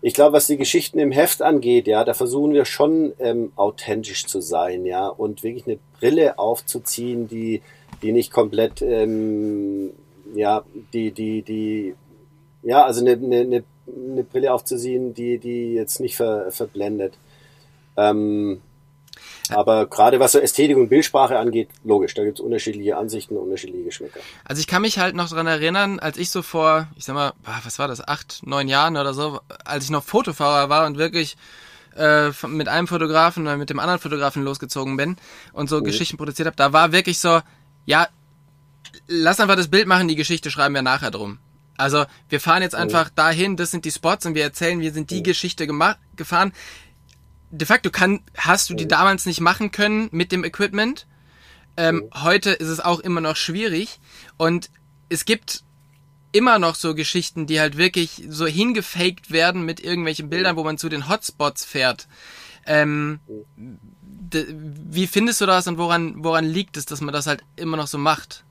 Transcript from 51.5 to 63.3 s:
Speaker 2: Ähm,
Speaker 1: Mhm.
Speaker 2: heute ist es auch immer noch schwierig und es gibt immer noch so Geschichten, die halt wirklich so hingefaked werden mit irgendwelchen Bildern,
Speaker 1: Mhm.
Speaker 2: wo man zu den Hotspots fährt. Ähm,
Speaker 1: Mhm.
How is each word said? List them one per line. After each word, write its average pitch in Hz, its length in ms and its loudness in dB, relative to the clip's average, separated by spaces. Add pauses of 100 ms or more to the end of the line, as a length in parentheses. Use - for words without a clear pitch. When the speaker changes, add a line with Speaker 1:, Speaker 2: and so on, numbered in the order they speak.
Speaker 2:
Ähm, 165 180 2
Speaker 1:
Mhm. 147 280 -6
Speaker 2:
heute 196 280 4
ist 160 160 -2
es 160 120 -4
auch 175 200 0
immer 175 220 -2
noch 156 140 -2
schwierig 190 640 -4 (380)
und 165 320 0 (400)
es 170 160 -4
gibt - 380 -2 (680)
immer 226 260 6
noch 165 160 0
so 160 180 -4
Geschichten, 156 540 -4
die 156 120 0
halt 151 180 0
wirklich 170 520 0
so 156 160 -4
hingefaked 180 840 -2
werden 170 320 2
mit 165 160 -6
irgendwelchen 160 500 -6
Bildern, 175 260 0
Speaker 1:
Mhm. 160 40 -6
Speaker 2:
wo 160 40 -4
man 156 140 -4
zu 165 120 -6
den 143 180 -6
Hotspots 151 580 -4
fährt. 131 420 -2 (580)
Ähm, 151 640 0
Speaker 1:
Mhm. 107 500 -18 (520)